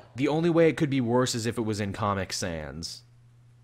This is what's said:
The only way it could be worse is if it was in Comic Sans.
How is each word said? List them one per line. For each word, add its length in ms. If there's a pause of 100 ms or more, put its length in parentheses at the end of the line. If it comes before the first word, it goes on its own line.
(160)
The 120
only 240
way 180
it 80
could 140
be 100
worse 320
is 140
if 100
it 40
was 200
in 120
Comic 380
Sans. 680 (640)